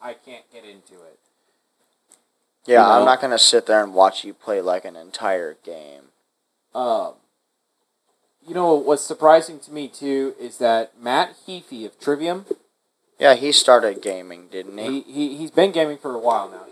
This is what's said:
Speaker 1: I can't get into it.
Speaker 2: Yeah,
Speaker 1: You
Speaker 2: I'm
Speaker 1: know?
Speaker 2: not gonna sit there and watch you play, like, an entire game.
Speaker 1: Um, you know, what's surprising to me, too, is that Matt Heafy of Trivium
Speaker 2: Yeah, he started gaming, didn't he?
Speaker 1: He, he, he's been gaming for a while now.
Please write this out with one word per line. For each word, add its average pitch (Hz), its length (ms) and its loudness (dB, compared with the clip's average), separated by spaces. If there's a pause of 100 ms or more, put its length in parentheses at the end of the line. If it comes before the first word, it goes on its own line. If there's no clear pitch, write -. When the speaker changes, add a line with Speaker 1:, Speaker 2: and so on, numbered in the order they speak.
Speaker 1:
I 123 120 -16
can't - 380 -20
get 113 140 -20
into 98 280 -20 (100)
it. 80 160 -20 (1500)
Speaker 2:
Yeah, 120 200 6
Speaker 1:
You 104 80 4
Speaker 2:
I'm 120 80 6
Speaker 1:
know? 123 40 4
Speaker 2:
not 127 160 4
gonna 123 180 -2
sit - 280 2
there 107 160 2
and 98 100 -8
watch 95 300 2
you 101 100 -16
play, 104 260 -6
like, 90 260 -4
an 90 100 -16
entire 87 680 -6
game. 73 420 -20 (680)
Speaker 1:
Um, 117 400 -4 (1300)
you 165 100 -16
know, 175 180 2
what's 143 300 0
surprising 156 560 2
to 147 120 -20
me, 147 160 -12
too, 135 520 -6
is 120 180 -16
that 113 440 -2
Matt 139 340 -2 (120)
Heafy 151 380 -16
of - 140 -18
Trivium 170 460 -4 (720)
Speaker 2:
Yeah, 135 160 6
he 139 160 -4
started 113 500 4
gaming, 90 500 -10
didn't 95 260 -14
he? 131 240 -8
Speaker 1:
He, - 100 -20
he, 143 260 -6
he's 151 140 -12
been 190 200 2
gaming 156 260 -2
for 135 180 -12
a 117 40 -6
while 110 300 -2
now. - 220 -20